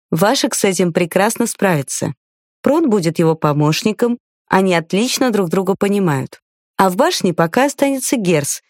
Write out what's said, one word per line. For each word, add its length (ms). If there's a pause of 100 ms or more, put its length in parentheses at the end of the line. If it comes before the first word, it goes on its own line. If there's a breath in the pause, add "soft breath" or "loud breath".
(100)
Вашек 440
с 100
этим 280
прекрасно 540
справится. 680 (480)
Прон 260
будет 300
его 160
помощником, 840 (280)
они 280
отлично 560
друг 180
друга 260
понимают. 680 (360)
А 140
в 60
башне 380
пока 300
останется 520
Герс, 540